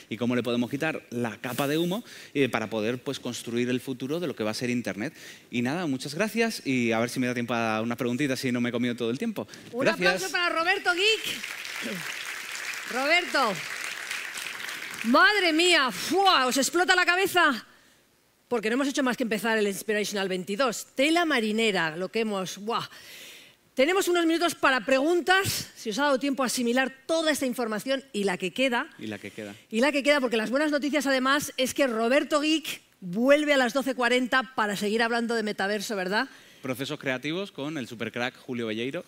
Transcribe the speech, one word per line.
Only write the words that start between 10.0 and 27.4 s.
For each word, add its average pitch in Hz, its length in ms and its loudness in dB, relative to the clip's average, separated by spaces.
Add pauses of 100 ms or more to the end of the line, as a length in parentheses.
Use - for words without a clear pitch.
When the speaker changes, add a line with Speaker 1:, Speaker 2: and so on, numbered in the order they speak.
Speaker 2:
aplauso 359 180 -4
para 349 160 2
Roberto 330 440 0
Geek. - 2000 -4
Roberto, 269 600 2 (1500)
madre 349 480 6
mía, 320 380 4
¡fua! 330 560 4
¿Os 247 100 2
explota 349 360 4
la 359 120 4
cabeza? 349 600 2 (840)
Porque 220 200 0
no 220 40 0
hemos 269 160 2
hecho 285 120 -2
más 247 140 2
que - 80 -2
empezar 220 340 0
el 208 120 2
Inspirational 202 580 -2
veintidós. 196 640 -2
Tela 320 300 4
marinera, 214 720 2
lo 185 140 -6
que 220 100 -4
hemos... 202 380 -4
¡buah! 202 320 -6 (840)
Tenemos 349 320 2
unos 349 200 4
minutos 330 260 2
para 269 320 2
preguntas, 349 880 2
si - 140 -10
os 196 80 -4
ha 277 60 0
dado 277 160 4
tiempo 277 240 0
a - 20 0
asimilar 247 480 0 (140)
toda 320 240 2
esta 269 160 0